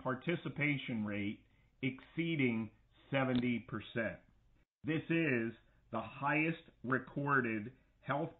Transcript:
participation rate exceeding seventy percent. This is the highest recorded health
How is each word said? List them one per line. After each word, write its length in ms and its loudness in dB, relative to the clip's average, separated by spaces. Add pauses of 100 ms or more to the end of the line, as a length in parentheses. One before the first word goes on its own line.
participation 1040 0
rate 340 -2 (420)
exceeding 880 0 (400)
seventy 500 2
percent. 580 -4 (640)
This 260 0
is 440 2 (400)
the 80 -2
highest 580 0 (240)
recorded 880 0 (300)
health 380 -2